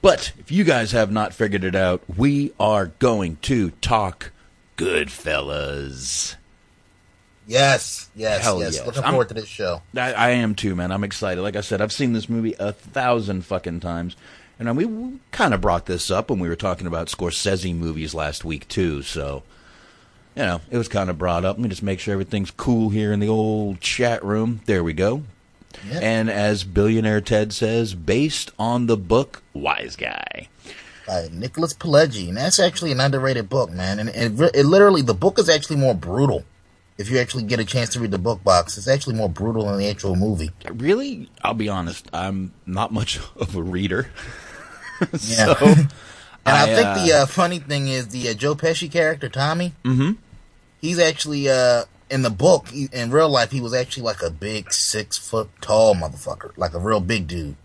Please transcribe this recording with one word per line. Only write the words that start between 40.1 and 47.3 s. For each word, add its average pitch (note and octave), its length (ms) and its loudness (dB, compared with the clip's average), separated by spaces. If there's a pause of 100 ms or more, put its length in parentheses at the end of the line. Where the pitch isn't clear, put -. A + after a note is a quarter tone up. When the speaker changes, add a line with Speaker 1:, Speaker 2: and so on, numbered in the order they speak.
Speaker 2:
movie. F2+ 360 0 (200)
Speaker 1:
Really? G#3+ 600 -2 (100)
I'll G#2+ 140 -2
be G#2+ 140 -2
honest. F2 440 -6
I'm F#2+ 380 -6 (160)
not G2 260 -4
much A2 260 -2 (100)
<laughs> - 80 -20
of E2+ 180 -6
a F2 80 -4
reader. F#2 520 -2
<laughs> - 60 -16 (920)
Speaker 2:
Yeah. A2+ 420 2
Speaker 1:
So, - 100 4
Speaker 2:
<laughs> - 0 -
And D#3 220 10 (580)
I D3 180 6
Speaker 1:
I, - 40 4
Speaker 2:
think G3 400 4
the, D#3+ 60 6
Speaker 1:
uh, C#3+ 100 8
Speaker 2:
uh, - 20 4
funny F3 320 0